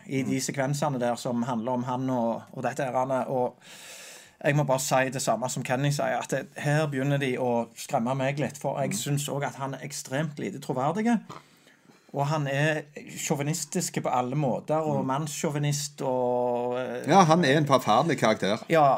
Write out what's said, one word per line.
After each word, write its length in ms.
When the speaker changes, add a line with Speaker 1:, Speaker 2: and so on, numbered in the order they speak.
Speaker 1:
i 160
de 140
Speaker 2:
Mm. 40
Speaker 1:
sekvensene 600
der 160
som 260
handler 300
om 120
han 260
og, 320
og 100
dette 220
her, 100
og 260
jeg 120
må 100
bare 140
si 300
det 120
samme 280
som 120
Kenny 280
sier, 300
at 80
det, 180
her 280
begynner 320
de 200
å 360
skremme 400
meg 240
litt, 200
for 200
jeg 120
Speaker 2:
Mm. 60
Speaker 1:
synes 320
også 180
at 80
han 200
er 80
ekstremt 560
lite 220
troverdig. 580
Og 140
han 220
er 340
sjåvinistisk 840
på 100
alle 240
måter, 400
og 280
Speaker 2:
Mm. 20
Speaker 1:
mannssjåvinist, 960
og, 760
eh, 300
Speaker 3:
Ja, 160
han 200
er 120
en 100
forferdelig 520
karakter. 400
Speaker 1:
Ja, 300